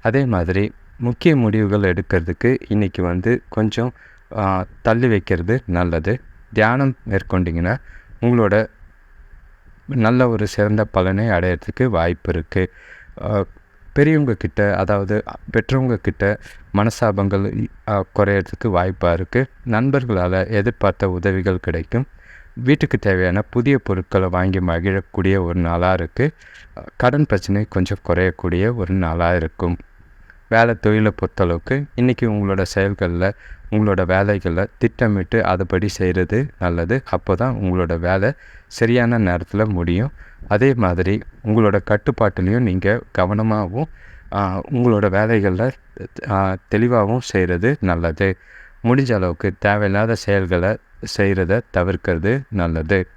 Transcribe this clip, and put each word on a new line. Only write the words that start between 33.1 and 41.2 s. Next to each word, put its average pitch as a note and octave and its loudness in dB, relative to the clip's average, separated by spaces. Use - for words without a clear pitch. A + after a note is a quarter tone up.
உங்களோட G#2 2
வேலைகள்ல F#2+ 0
திட்டமிட்டு A2 0
அதுபடி F#2 0
செய்றது F#2 0
நல்லது. F2 -2
அப்போ - -2
தான் A#2+ -2
உங்களோட F2+ 0
வேலை F#2+ 0
சரியான A#2+ 2
நேரத்துல F#2+ 0
முடியும். F2+ 0
அதே B2+ 4
மாதிரி F#2+ 0